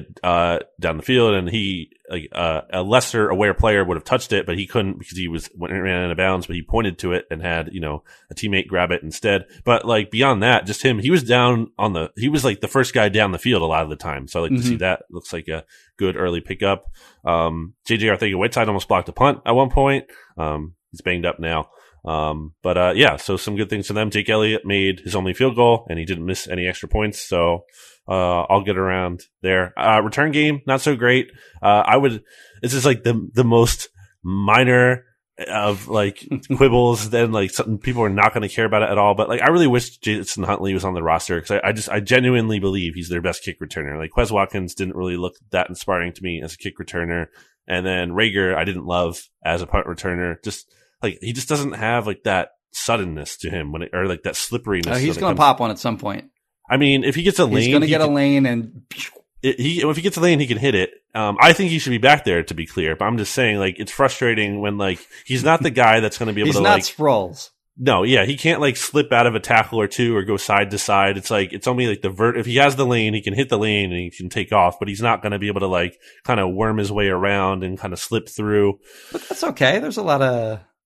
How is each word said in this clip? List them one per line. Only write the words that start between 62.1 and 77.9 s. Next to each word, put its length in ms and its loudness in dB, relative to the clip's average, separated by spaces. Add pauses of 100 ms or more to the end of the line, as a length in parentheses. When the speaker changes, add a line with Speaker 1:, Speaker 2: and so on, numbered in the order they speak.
Speaker 1:
there, 200 2
to 100 -10
be 120 -8
clear, 300 -2
but 80 -4
I'm 140 0
just 160 -4
saying, 260 2
like, 200 0
it's 120 -10
frustrating 720 0
when, 160 -2
like, 220 -2 (260)
he's 180 -4
not 180 4
the 80 0
guy 300 6
that's 180 -2
gonna 140 -4
be 100 -4
able 60 2
Speaker 2:
He's 80 0
Speaker 1:
to, 60 2
Speaker 2:
not 140 6
Speaker 1:
like 80 0
Speaker 2:
Sproles. 680 -2 (280)
Speaker 1:
No, 260 4
yeah, 200 4
he 140 -2
can't, 240 0
like, 160 2
slip 340 0
out 160 6
of 80 0
a 60 -4
tackle 400 2
or 60 2
two 280 0
or 80 0
go 140 -2
side 340 0
to 60 -4
side. 400 2
It's 120 -8
like, 220 0
it's 160 -8
only, 200 0
like, 140 -2
the 100 -4
vert-, 260 0
if 80 -2
he 100 -4
has 220 4
the 80 2
lane, 280 2
he 80 -4
can 120 -4
hit 160 0
the 80 2
lane 340 0
and 80 -4
he 120 -6
can 180 -12
take 240 -4
off, 260 4
but 80 -4
he's 140 -8
not 200 0
gonna 180 -4
be 100 -4
able 100 -4
to, 80 0
like, 320 -2 (260)
kinda 220 0
worm 300 -2
his 160 -2
way 160 0
around 540 -2
and 160 -6
kinda 180 -10